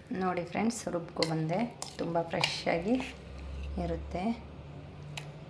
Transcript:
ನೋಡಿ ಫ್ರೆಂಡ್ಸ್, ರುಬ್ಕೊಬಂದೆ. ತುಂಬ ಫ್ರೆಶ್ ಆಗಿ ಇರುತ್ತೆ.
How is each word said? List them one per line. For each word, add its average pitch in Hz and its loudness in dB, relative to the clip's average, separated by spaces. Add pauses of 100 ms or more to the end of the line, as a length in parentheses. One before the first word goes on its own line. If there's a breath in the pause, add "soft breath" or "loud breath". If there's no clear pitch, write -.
(240)
ನೋಡಿ 175 2 (100)
ಫ್ರೆಂಡ್ಸ್, 220 2 (140)
ರುಬ್ಕೊಬಂದೆ. 160 2 (380)
ತುಂಬ 170 2 (140)
ಫ್ರೆಶ್ - 4 (160)
ಆಗಿ 180 4 (880)
ಇರುತ್ತೆ. 165 -2 (1300)